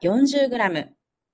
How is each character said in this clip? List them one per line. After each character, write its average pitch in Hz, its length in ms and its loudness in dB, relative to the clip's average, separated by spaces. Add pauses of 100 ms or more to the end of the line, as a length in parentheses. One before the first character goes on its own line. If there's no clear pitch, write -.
四 220 240 2
十 277 220 2
グ 247 100 -4
ラ 208 120 0
ム。 156 260 -8 (380)